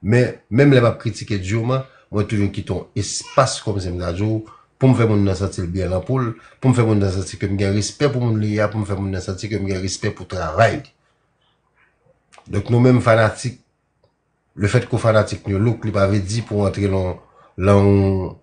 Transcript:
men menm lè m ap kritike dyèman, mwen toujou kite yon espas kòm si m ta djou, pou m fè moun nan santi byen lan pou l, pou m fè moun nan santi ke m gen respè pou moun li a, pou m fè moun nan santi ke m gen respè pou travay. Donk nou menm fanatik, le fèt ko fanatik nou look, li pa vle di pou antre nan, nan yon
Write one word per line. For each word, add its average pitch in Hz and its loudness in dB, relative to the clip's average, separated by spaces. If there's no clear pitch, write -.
men 117 2
menm 139 6
lè 123 6
m 117 4
ap - -6
kritike 104 -6
dyèman, 113 -4
mwen 101 -2
toujou 101 -2
kite 101 -6
yon - -8
espas - -2
kòm 98 -4
si 87 -6
m 90 -6
ta 90 -4
djou, 107 -4
pou 131 6
m 120 2
fè 113 2
moun 104 2
nan 95 0
santi 95 -4
byen 87 -4
lan 92 -2
pou 131 -2
l, 113 -4
pou 131 2
m 123 4
fè 120 4
moun 110 2
nan 98 0
santi 92 -8
ke 98 -4
m 98 -2
gen 98 0
respè 139 -2
pou 123 -2
moun 113 0
li 104 -2
a, 104 0
pou 107 -4
m 98 -6
fè 98 -6
moun 98 -6
nan 90 -6
santi 98 -8
ke 104 -4
m 98 -4
gen 95 -4
respè 95 -6
pou - -18
travay. 95 0
Donk 98 -6
nou 120 4
menm 127 6
fanatik, 113 2
le 101 0
fèt 120 0
ko 113 -2
fanatik 107 0
nou 98 0
look, 113 0
li 107 -4
pa 98 2
vle 104 0
di 104 -4
pou 104 0
antre 98 -2
nan, 92 -4
nan 101 4
yon 98 2